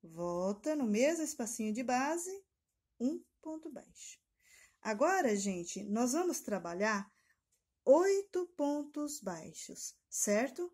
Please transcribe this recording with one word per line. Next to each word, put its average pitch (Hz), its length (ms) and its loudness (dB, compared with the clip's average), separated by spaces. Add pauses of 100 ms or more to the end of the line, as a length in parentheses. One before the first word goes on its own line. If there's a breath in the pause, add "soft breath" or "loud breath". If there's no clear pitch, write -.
volta 175 720 -2
no 285 120 0
mesmo 277 380 4
espacinho 214 500 -4
de 254 80 -4
base, 320 600 -2 (560)
um 311 240 -2 (200)
ponto 311 280 -10
baixo. - 480 -18 (640 soft breath)
Agora, 254 560 2
gente, 190 460 -4
nós 226 300 0
vamos 339 280 0
trabalhar 196 720 -2 (760 soft breath)
oito 359 600 6 (100)
pontos 294 640 -4
baixos, - 760 -10 (140)
certo? 262 640 0